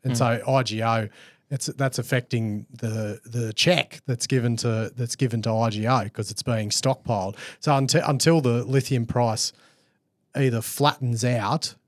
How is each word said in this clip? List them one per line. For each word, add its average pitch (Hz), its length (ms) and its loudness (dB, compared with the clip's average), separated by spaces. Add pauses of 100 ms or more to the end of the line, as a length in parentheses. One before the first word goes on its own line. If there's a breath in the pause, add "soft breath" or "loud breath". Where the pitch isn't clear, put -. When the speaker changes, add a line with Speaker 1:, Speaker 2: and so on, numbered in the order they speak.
Speaker 1:
And 127 80 0
Speaker 2:
Mm. 120 40 0
Speaker 1:
so 120 300 2
I 135 160 4
G 110 200 -4
O, 113 260 0 (420 loud breath)
it's, 139 160 -6
that's 135 320 -2
affecting 113 720 -2
the, 110 540 -6
the 113 300 -4
check - 520 2
that's 120 200 -4
given 120 320 2
to, 110 360 -2
that's 120 220 -6
given 117 260 0
to 117 100 -2
I 113 180 2
G 107 160 -2
O 120 240 2
'cause - 200 -6
it's - 120 -8
being 110 280 -2
stockpiled. 104 680 -2 (240 loud breath)
So 151 120 2
unti-, 135 360 2
until 156 340 4
the 120 220 2
lithium 127 420 0
price 117 460 0 (840 soft breath)
either 127 240 2
flattens 123 640 0
out 120 500 0 (140)